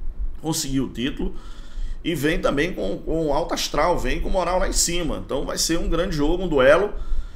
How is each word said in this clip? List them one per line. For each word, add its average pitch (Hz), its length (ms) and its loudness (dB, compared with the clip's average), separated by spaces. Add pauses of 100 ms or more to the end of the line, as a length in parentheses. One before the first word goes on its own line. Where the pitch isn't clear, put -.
(400)
conseguiu 135 460 -2
o - 20 -8
título 147 480 -4 (680)
e 160 140 -2
vem 156 240 0
também 165 340 0
com, - 240 -4
com 156 340 0
alto 151 220 0
astral, 156 420 0
vem 123 240 0
com - 80 0
moral 185 300 2
lá 185 100 2
em 165 40 -2
cima. 160 520 0
Então 139 220 -4
vai - 100 -6
ser 165 220 0
um 165 100 0
grande 165 280 0
jogo, 156 260 2
um 185 60 -2
duelo. 151 460 6 (420)